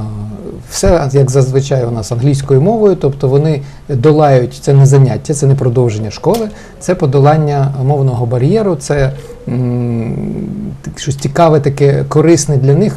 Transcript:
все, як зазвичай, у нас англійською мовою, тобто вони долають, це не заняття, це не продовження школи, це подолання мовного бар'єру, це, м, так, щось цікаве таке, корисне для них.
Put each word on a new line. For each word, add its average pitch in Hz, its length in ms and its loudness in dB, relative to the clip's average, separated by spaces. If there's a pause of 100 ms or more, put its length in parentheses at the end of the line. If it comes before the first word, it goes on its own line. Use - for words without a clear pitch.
(720)
все, 165 400 2
як 135 200 2
зазвичай, 131 540 0
у 117 60 -4
нас 113 200 -6
англійською 135 500 0
мовою, 208 340 2
тобто 139 320 -2
вони 143 340 0 (280)
долають, 139 720 2
це 143 120 0
не 139 120 8
заняття, 135 480 2
це 143 140 -2
не 135 80 4
продовження 120 560 -2
школи, 214 380 -4 (300)
це - 160 -2
подолання 143 800 2 (100)
мовного 131 420 0
бар'єру, 160 500 0
це, 139 360 -2 (360)
м, 120 680 -4 (640)
так, - 180 -12
щось 135 160 -6
цікаве 156 440 2
таке, 139 500 0
корисне 156 480 2
для 135 180 2
них. 202 220 2